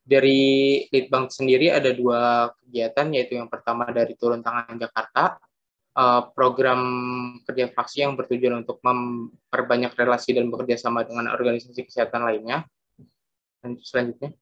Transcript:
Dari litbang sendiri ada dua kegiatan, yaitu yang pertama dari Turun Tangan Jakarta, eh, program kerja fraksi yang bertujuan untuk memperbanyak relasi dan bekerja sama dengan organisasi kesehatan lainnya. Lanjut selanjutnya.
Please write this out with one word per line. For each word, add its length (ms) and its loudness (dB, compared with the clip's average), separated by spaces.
Dari 880 6
litbang 400 0
sendiri 420 2
ada 220 2
dua 640 2
kegiatan, 580 -2
yaitu 220 -2
yang 160 -8
pertama 400 -4
dari 240 -2
Turun 240 -2
Tangan 400 -6
Jakarta, 560 -2
eh, 300 4
program 480 2
kerja 260 -2
fraksi 300 -4
yang 160 0
bertujuan 480 -2
untuk 160 -10
memperbanyak 1120 -2
relasi 400 0
dan 160 0
bekerja 320 -4
sama 240 -2
dengan 260 -8
organisasi 540 -4
kesehatan 400 -4
lainnya. 400 -4
Lanjut 240 -12
selanjutnya. 580 -4